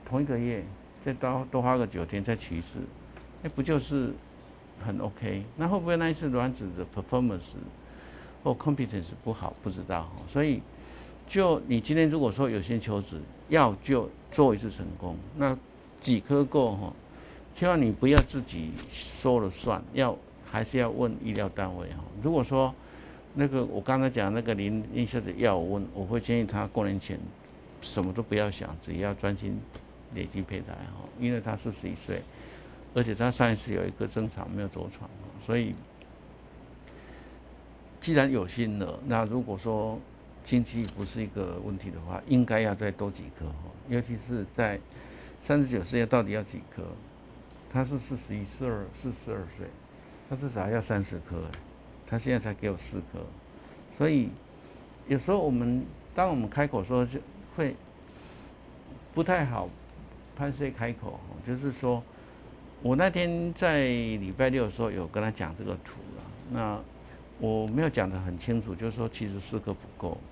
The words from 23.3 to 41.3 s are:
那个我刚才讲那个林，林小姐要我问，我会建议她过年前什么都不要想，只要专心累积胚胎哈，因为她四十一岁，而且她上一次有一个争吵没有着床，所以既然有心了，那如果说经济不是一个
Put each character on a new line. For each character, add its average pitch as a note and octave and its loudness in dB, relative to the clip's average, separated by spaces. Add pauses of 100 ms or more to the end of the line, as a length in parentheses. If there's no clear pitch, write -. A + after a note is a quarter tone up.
那 C#3+ 4
个 C3 2
我 G2+ -2
刚 C3 4
才 C3 4
讲 A2 2
那 A2+ 2
个 A#2 0
林， G2+ 0 (100)
林 A#2+ 2
小 A#2+ 0
姐 G2 -4
要 G#2+ 6
我 F2+ 2
问， G2 0
我 G2 -4
会 A2+ 0
建 A#2 2
议 A2 2
她 G#2 0
过 G#2 2
年 G2 2
前 F#2+ -4 (640)
什 - -2
么 F2+ 0
都 A2+ -2
不 G#2+ -2
要 G#2 4
想， - -6
只 E2 -6
要 G2+ 0
专 G2+ 0
心 G2+ -4 (540)
累 F#2 -4
积 E2+ -6
胚 F#2 -4
胎 F2+ -10
哈， F#2+ -10 (120)
因 B2 2
为 A#2 0
她 G#2+ -4
四 A2 -4
十 G2 -8
一 F2+ -4
岁， F#2+ -4 (720)
而 B2 4
且 A2+ 2
她 A#2+ 4
上 B2 6
一 - 6
次 G#2+ -2
有 F2+ 0
一 F#2 -2
个 G#2 -4
争 A2 -2
吵 - -8
没 G2+ -2
有 G2+ -2
着 F2 -6
床， - -12 (340)
所 A#2 2
以 A2+ 0 (2250)
既 E3 0
然 C#3 8
有 G#2 2
心 A2 0
了， F2+ -2
那 A2+ 4
如 A#2+ 0
果 G#2+ -4
说 A2 -2 (460)
经 A#2+ 4
济 A#2 -2 (120)
不 G2+ -4
是 A2 -4
一 G#2+ -2
个 F#2 -4